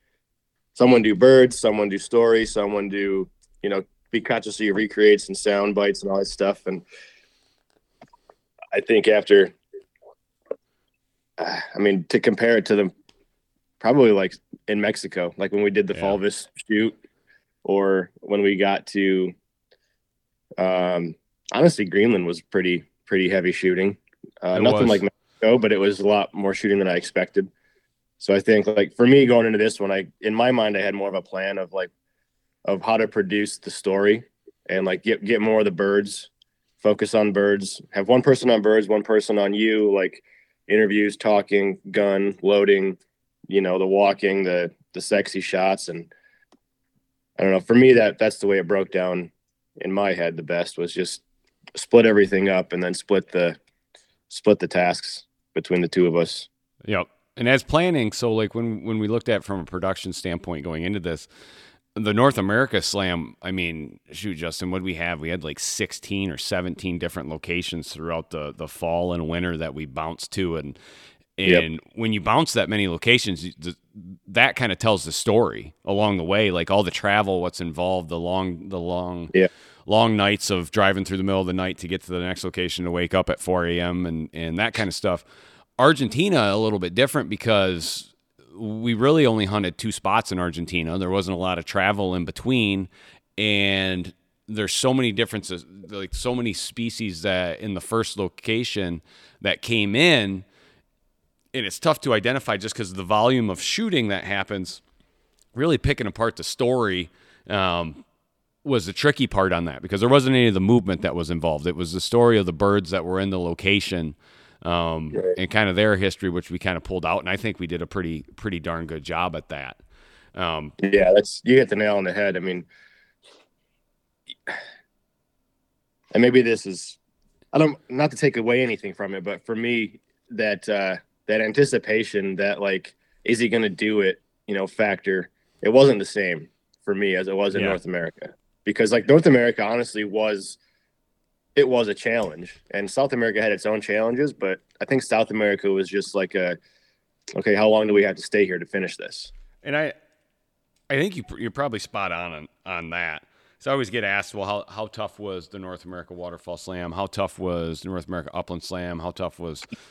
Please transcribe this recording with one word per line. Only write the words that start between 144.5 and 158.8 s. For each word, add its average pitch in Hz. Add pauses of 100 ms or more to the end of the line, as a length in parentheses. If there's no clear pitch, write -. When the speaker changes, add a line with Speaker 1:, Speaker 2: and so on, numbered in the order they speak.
Speaker 1:
I 104
think 131
South 110
America 104
was 95
just 98
like 95
a, 90 (800)
"Okay, 104
how 107
long 107
do 107
we 101
have 95
to -
stay 104
here 92
to 85
finish 95
this?" - (300)
Speaker 2:
And 147
I, 151 (960)
I 139
think 180
you, 123 (140)
you're 110
probably 135
spot 98
on, 85
on, 78 (180)
on 85
that. 82 (320)
So 139
I 139
always 131
get 117
asked, 98
"Well, 98
how, 101
how 107
tough 107
was 95
the 101
North 90
America 90
Waterfowl 87
Slam? 87
How 98
tough 95
was 85
the 90
North 87
America 87
Upland 87
Slam? 90